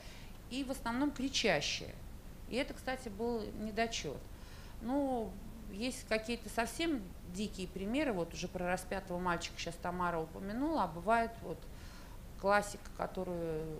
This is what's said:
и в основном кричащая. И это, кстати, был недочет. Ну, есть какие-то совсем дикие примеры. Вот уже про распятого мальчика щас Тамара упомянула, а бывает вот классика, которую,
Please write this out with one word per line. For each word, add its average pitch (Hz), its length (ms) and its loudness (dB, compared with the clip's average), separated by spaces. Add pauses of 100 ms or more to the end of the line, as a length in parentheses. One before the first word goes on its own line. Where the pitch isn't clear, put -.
(500)
и 269 140 0
в 254 60 -2
основном 254 400 2
кричащая. 240 840 4 (540)
И - 80 -2
это, 277 160 2
кстати, 254 380 -4
был 226 320 0 (180)
недочет. 214 580 0 (640)
Ну, 247 500 2 (420)
есть 240 360 -2
какие-то 220 400 0
совсем 247 540 2 (320)
дикие 190 320 -2
примеры. 226 480 2
Вот 170 180 0
уже 175 160 -2
про 180 180 -2
распятого 180 520 0
мальчика 175 400 2
щас 170 160 -4
Тамара 175 460 2
упомянула, 208 640 2
а - 20 4
бывает 214 460 4 (100)
вот 175 160 -4 (840)
классика, 202 580 4
которую, 170 640 -2 (140)